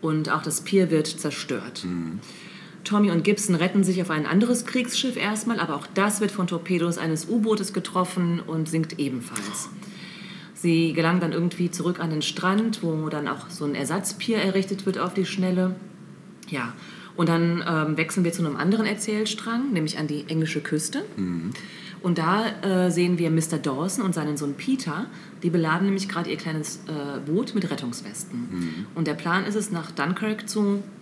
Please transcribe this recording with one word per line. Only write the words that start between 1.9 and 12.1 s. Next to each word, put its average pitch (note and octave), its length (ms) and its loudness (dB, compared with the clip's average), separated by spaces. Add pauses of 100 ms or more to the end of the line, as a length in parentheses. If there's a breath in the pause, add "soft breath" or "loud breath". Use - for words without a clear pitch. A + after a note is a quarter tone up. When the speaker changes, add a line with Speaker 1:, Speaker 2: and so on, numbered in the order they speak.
Speaker 1:
Tommy G#3 280 4
und E3 120 4
Gibson G3+ 320 4
retten F#3 280 4
sich F3+ 180 4
auf E3 100 -2
ein D3+ 140 0
anderes A#3+ 400 4
Kriegsschiff B3 520 0
erstmal, G#3+ 420 0
aber D#3 160 0
auch D3 180 -8
das G#3 280 2
wird G3+ 100 2
von F3+ 160 0
Torpedos F3 500 0
eines D#3+ 300 -2
U-Bootes G#3+ 460 2
getroffen F3+ 640 2
und D#3+ 300 -2
sinkt D#3+ 300 0
ebenfalls. B2 720 -4 (840 loud breath)
Sie E3 400 4
gelangen E3 260 4
dann E3+ 140 0
irgendwie E3+ 360 0
zurück F3 300 -2
an E3 120 -2